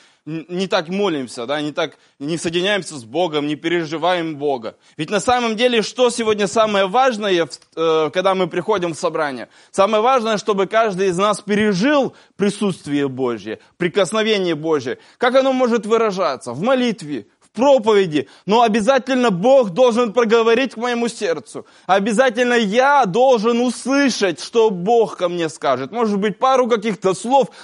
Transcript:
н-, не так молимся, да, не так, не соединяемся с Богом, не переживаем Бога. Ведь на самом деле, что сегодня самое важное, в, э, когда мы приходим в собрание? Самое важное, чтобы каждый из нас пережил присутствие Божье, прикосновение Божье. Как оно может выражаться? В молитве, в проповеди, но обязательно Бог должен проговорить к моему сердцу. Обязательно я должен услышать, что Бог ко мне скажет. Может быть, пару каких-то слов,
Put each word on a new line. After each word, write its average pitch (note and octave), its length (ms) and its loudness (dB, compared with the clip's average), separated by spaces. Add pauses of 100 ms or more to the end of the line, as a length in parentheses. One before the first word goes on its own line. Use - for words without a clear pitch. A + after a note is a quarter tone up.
(260)
н-, D#3+ 240 -10
не F3+ 180 -4
так F3+ 220 -2
молимся, D#3 560 -4
да, D3 160 -4
не D3 100 -6
так, D3 260 -6 (200)
не D3+ 200 -6
соединяемся F3+ 580 -4
с B2 80 -14
Богом, D3+ 420 -2
не D3+ 100 -4
переживаем E3 800 -2
Бога. C3+ 420 -6 (200)
Ведь D#3+ 140 -8
на G#3 80 0
самом A#3+ 360 0
деле, A#3 280 2
что B3 260 0
сегодня G#3+ 380 0
самое G#3 400 2
важное, G#3 580 0
в, - 60 -10 (240)
э, D#3+ 360 0
когда F#3 220 0
мы F#3 140 0
приходим F3 480 -4
в - 40 -14
собрание? D3+ 480 -4 (220)
Самое G#3+ 320 2
важное, A3+ 360 0
чтобы G3 280 -2
каждый G3 440 0
из F3 100 -2
нас G#3 220 0
пережил G#3+ 760 0 (200)
присутствие F3 720 -2
Божье, A#2+ 520 -6 (180)
прикосновение F#3+ 800 0
Божье. D3 420 -2 (220)
Как A#3+ 160 0
оно C4+ 180 4
может A#3+ 320 0
выражаться? F#3+ 680 -2
В C3 100 -8
молитве, A3+ 680 -2 (120)
в - 120 -20
проповеди, G#3 760 2 (180)
но A3 160 4
обязательно A#3+ 720 2
Бог A3 400 4
должен A#3 420 2
проговорить A#3 600 2
к - 40 -16
моему A#3 300 -2
сердцу. E3 580 -6 (220)
Обязательно A#3 680 2
я A#3+ 520 4
должен A#3 560 2
услышать, B3 800 0
что A3+ 280 2
Бог G3+ 480 0
ко F3+ 120 -2
мне E3+ 200 -4
скажет. C3+ 420 -2
Может G#3+ 280 -2
быть, G#3 180 -2
пару C4 300 2
каких-то G3+ 460 -2
слов, B3 340 0 (160)